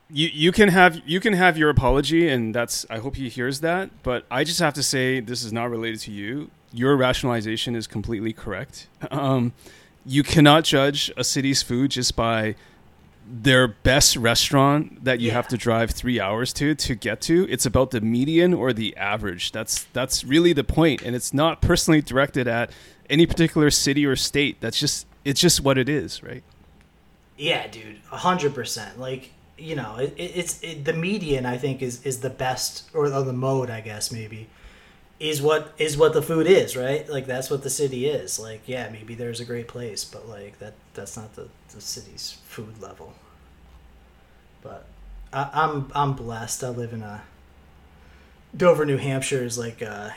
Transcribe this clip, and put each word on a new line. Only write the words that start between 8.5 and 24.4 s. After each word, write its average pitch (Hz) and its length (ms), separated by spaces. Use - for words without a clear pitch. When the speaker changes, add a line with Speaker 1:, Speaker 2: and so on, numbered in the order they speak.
Speaker 1:
<laughs> - 180
Um, 131 420
you 135 160
cannot 151 440
judge 143 500
a 127 80
city's 139 380
food 131 300
just 127 240
by 113 400
their 127 440
best 135 480
restaurant 139 880
that 127 160
you 117 60
Speaker 2:
Yeah. 110 80
Speaker 1:
have 120 140
to 123 80
drive 113 340
three 123 280
hours 107 340
to, 147 220
to 131 200
get 107 260
to. 170 280
It's 127 160
about 127 260
the 117 100
median 151 520
or 123 200
the 110 240
average. 101 560
That's, - 400
that's 127 320
really 165 260
the 139 140
point. 156 380
And 120 120
it's - 180
not 151 280
personally 165 400
directed 131 480
at 117 220
any 160 160
particular 160 460
city 143 340
or 131 120
state. 139 420